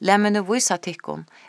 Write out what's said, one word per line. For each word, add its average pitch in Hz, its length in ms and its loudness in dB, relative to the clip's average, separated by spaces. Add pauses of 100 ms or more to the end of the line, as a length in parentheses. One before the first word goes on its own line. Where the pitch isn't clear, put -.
Lat 196 200 4
meg 208 120 2
nú 208 140 0
vísa 208 320 0
tykkum 160 480 -12 (220)